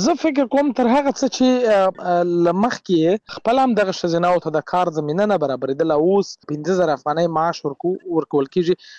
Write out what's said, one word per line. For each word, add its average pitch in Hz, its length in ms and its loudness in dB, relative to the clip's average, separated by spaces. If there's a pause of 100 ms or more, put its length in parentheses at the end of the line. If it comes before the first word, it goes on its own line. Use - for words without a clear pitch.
زه 330 100 2 (100)
فکر 277 300 0
کوم 285 260 2
تر 247 140 2
هغه 277 240 2
څه 277 80 0 (100)
چې، 254 120 4 (960)
له 175 60 2 (120)
مخکې 240 300 -2 (100)
یې 170 80 4 (240)
خپله 262 300 0
هم 226 140 0
دغه 190 200 0
ښځینه‌وو 170 460 0
ته 156 100 -4
د 147 160 -4
کار 175 260 0
زمینه 156 340 -2
نه 190 120 2
برابرېدله، 135 500 -2 (120)
اوس 196 260 2 (180)
پنځه 151 300 -4
زره 160 180 0
افغانۍ 156 280 -2 (120)
معاش 165 260 -2
ورکو-، 170 340 -4 (180)
ورکول 143 380 -2
کېږي. 180 200 0 (240)